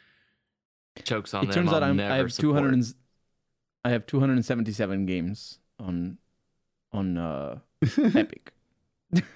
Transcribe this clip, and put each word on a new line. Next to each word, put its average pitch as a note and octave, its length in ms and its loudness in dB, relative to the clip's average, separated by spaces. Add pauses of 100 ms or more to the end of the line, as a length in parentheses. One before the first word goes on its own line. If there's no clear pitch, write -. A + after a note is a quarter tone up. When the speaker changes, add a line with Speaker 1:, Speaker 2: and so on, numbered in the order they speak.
(1040)
Speaker 1:
Joke's A2 320 -4
on G2 80 0
Speaker 2:
It F#2+ 40 0
Speaker 1:
them. G2 80 -2
Speaker 2:
turns F3 140 2
Speaker 1:
I'll E3 80 4
Speaker 2:
out D3 60 2
I'm, C#3 140 2
Speaker 1:
never G2+ 160 0
Speaker 2:
I C3 40 0
have B2+ 160 0
Speaker 1:
support. D3+ 180 0
Speaker 2:
two - 20 2
hundred C#3 200 2
and B2 100 4
s-, A2+ 120 -6 (880)
I B2 60 2
have A#2 160 0
two C#3 120 0
hundred C3+ 140 4
and B2 120 4
seventy-seven G#2 600 -2
games F#2 540 -4 (200)
on, F2+ 380 -6 (760)
on, F#2+ 260 -2
uh, C#2+ 420 -6 (220)
Speaker 3:
<laughs> C3+ 160 2 (180)
Speaker 2:
Epic. - 380 -2 (840)